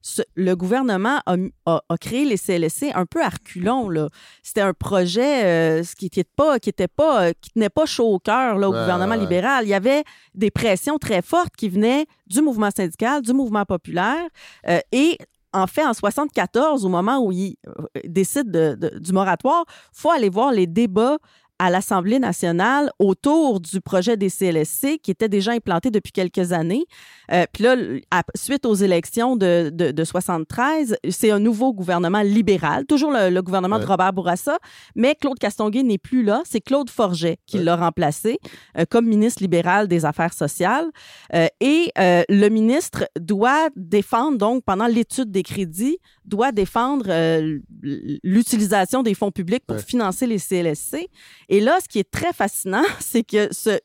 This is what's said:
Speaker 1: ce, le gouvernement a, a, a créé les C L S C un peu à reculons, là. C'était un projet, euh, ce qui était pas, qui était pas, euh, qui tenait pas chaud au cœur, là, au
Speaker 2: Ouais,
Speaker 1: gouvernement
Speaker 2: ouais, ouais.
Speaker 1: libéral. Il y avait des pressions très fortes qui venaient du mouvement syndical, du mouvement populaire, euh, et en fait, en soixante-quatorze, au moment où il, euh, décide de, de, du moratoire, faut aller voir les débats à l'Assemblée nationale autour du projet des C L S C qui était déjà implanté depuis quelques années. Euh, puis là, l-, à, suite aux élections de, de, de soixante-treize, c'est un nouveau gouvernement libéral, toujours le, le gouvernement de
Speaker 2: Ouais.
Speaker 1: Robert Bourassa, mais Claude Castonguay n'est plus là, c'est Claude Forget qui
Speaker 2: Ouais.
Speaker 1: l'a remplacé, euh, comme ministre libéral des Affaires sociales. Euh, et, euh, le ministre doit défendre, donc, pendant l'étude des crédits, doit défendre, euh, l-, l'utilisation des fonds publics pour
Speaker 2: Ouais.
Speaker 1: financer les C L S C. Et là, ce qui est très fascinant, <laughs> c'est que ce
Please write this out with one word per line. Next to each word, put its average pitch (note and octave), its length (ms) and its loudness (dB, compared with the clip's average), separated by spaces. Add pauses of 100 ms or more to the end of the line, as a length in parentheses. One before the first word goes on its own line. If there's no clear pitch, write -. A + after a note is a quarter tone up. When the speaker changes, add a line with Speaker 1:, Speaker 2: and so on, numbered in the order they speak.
Speaker 1:
ce, - 200 -8 (140)
le F#3 200 0
gouvernement A3+ 680 0
a, F3+ 100 0 (300)
a, E3 240 0
a E3+ 80 -2
créé C4 280 -2
les A3+ 120 0
C - 160 -2
L E3+ 120 0
S E3 100 -2
C C#4+ 180 -4
un F3+ 140 -2
peu E4 160 -2
à G#3+ 60 0
reculons, G#3+ 600 -4
là. D#3 200 -2 (340)
C'était - 180 -4
un G3 120 2
projet, G#3 720 0
euh, E3 380 2
ce - 120 -12
qui - 100 -10
était F3+ 180 -2 (120)
pas, C#4 240 2
qui - 100 -2
était F#3 180 -2
pas, C#4 420 2
euh, - 20 0 (100)
qui - 100 -20
tenait A3 180 2
pas D4+ 180 2
chaud A#3 260 0
au F3+ 60 0
cœur, A#3 400 0
là, G3 100 2
au - 40 2
Speaker 2:
Ouais, F#3+ 60 0
Speaker 1:
gouvernement F3+ 340 0
Speaker 2:
ouais, A3+ 40 0
ouais. G#3 60 0
Speaker 1:
libéral. G#3+ 420 0
Il G3+ 40 -4
y G3+ 40 2
avait C4 300 2 (320)
des G3 160 0
pressions C#4 480 -2
très F#3 240 -2
fortes E4+ 340 -2
qui G#3+ 120 -4
venaient A#3 360 2 (220)
du G#3+ 140 0
mouvement G#3+ 340 2
syndical, A3 480 -2
du A#3 100 -2
mouvement G#3+ 320 0
populaire, G3 640 -2 (420)
euh, E3+ 100 2 (120)
et D4+ 260 2 (360)
en F#3+ 140 0
fait, D4+ 180 -2
en B3 80 0
soixante-quatorze, B3+ 920 0
au F#3 40 0
moment G3 360 0
où F#3+ 60 0
il, F#3 240 -4 (120)
euh, - 40 -18 (320)
décide F#3+ 480 -2
de, D#3+ 240 2
de, - 240 -6
du D#3+ 140 -8
moratoire, G3 520 0 (280)
faut - 180 0
aller B3 180 2
voir A3+ 220 0
les F#3 160 2
débats A3 500 0 (400)
à F#3 120 2
l'Assemblée G3 500 0
nationale G#3 800 0
autour A#3 600 2
du F#3 180 -6
projet G3 380 0
des G3 100 0
C F#3 200 -2
L E3 100 2
S D#3 120 0
C D4 320 -2
qui - 80 -6
était G#3+ 200 -2
déjà G3+ 240 0
implanté G#3 360 -2
depuis G#3 220 -2
quelques F3+ 400 -2
années. F3+ 320 0 (480)
Euh, F3 220 4
puis G3+ 100 -4
là, B3 120 6
l-, C#3 260 -6 (100)
à, F3 120 0 (120)
suite C4+ 300 -4
aux A3+ 80 2
élections G3+ 640 0
de, E3+ 360 2
de, E3+ 180 0
de D#3+ 120 -2
soixante-treize, G#3+ 960 -2 (120)
c'est G#3+ 220 2
un G#3 80 2
nouveau A3+ 340 2
gouvernement F3+ 500 0
libéral, G3+ 600 2
toujours D4+ 240 2
le, G#3+ 200 2
le F3+ 120 2
gouvernement F#3 360 -2
de - 60 -2
Speaker 2:
Ouais. - 60 -6
Speaker 1:
Robert F#3 220 2
Bourassa, F#3 460 -2 (400)
mais C4 180 2
Claude C4+ 240 -4
Castonguay G#3+ 440 -2
n'est A3 140 2
plus B3+ 260 0
là, G#3+ 220 2
c'est A3+ 140 -4
Claude C#4 300 -2
Forget E3+ 480 -2 (100)
qui G#3 100 -6
Speaker 2:
Ouais. F3 60 0
Speaker 1:
l'a E3+ 140 2
remplacé, E3+ 600 0 (400)
euh, E3 120 2
comme A#3 160 2
ministre G#3+ 360 2
libéral F3+ 460 2
des E3+ 160 0
Affaires E3 300 0
sociales. A3 560 -2 (440)
Euh, E3 140 4 (140)
et, D#4 360 2
euh, F3 300 4
le G3+ 220 4
ministre A3+ 560 0 (120)
doit A#3 600 0
défendre, G#3 600 0
donc, A#3 280 0
pendant G3+ 220 0
l'étude A#3 440 0
des F#3 120 0
crédits, G3+ 560 -4 (260)
doit A#3 260 0
défendre, A#3 560 0
euh, D#3+ 520 0 (240)
l-, C#3 400 -8
l'utilisation G#3 800 2
des A3 100 2
fonds G3+ 180 -2
publics F#3+ 340 -4
pour - 120 -6
Speaker 2:
Ouais. G#2 40 -8
Speaker 1:
financer A#3 460 -2
les A3+ 120 0
C F3+ 180 -4
L E3+ 100 0
S D3+ 120 -2
C. E4+ 280 -8 (400)
Et G3 120 4
là, C4+ 200 2
ce - 80 -8
qui - 120 -2
est F#3 100 -2
très - 240 -4
fascinant, G3+ 480 -2
<laughs> G4+ 180 0
c'est - 240 0
que G#3 280 0
ce G3 340 -2